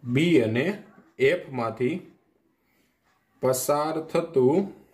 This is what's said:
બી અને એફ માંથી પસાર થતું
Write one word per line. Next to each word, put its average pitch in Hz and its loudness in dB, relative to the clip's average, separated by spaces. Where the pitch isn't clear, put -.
બી 147 2
અને 113 0
એફ 147 2
માંથી 123 -4
પસાર 147 0
થતું 165 0